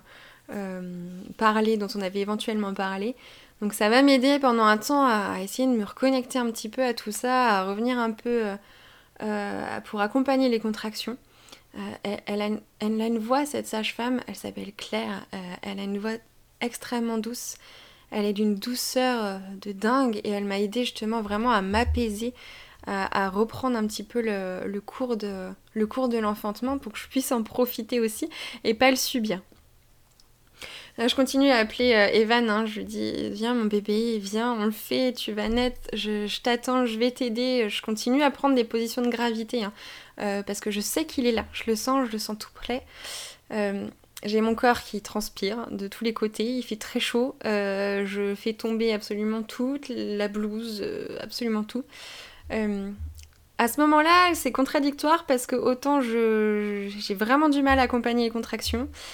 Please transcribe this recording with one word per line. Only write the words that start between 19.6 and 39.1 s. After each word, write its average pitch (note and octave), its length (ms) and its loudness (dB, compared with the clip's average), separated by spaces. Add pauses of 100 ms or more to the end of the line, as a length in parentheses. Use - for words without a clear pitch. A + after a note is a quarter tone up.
de G#3 120 -8
dingue A3 500 2
et G#3+ 80 -4
elle G3+ 140 -2
m'a G3 140 -2
aidée G#3 220 0
justement A3+ 400 -2
vraiment G#3+ 300 0
à G3+ 100 4
m'apaiser, A3+ 720 0 (540)
à, G3 380 0
à F#3+ 40 0
reprendre A3+ 480 -2
un G#3+ 80 0
petit G#3+ 180 -6
peu A#3 180 -4
le, F#3+ 440 -4
le G3+ 160 -6
cours A#3+ 360 -4
de, F#3+ 320 -6 (240)
le A3 120 2
cours B3+ 240 0
de A#3 80 2
l'enfantement G#3+ 640 -2
pour A3 140 -10
que - 40 -12
je - 100 -12
puisse - 240 0
en A#3 120 2
profiter A#3+ 560 -2
aussi A3+ 280 0 (360)
et A#3 100 2
pas B3+ 160 6
le C4 80 4
subir. G#3+ 420 -2 (1600)
Là, A3+ 100 2
je B3 80 2
continue C4+ 340 4
à B3 80 6
appeler, A#3 360 4
euh, G#3 180 8
Evan, A3+ 380 4
hein, A3 160 2
je G#3+ 140 -4
lui G3 60 -8
dis : « G#3+ 460 -4
Viens A3 220 -2
mon A#3 120 2
bébé, G#3 540 0
viens, G#3+ 340 -2
on G#3 120 0
le A3 60 2
fait, B3+ 420 0
tu - 180 -6
vas G#3 160 -2
naître, B3 320 0 (140)
je, G#3 340 -2
je - 140 -6
t'attends, B3 440 2
je A3 140 -2
vais B3 120 4
t'aider. » B3 580 0
Je - 120 -4
continue B3 420 2
à C#4 60 6
prendre C#4 260 2
des A#3 100 4
positions A3+ 360 -2
de A#3+ 60 2
gravité, A#3 560 0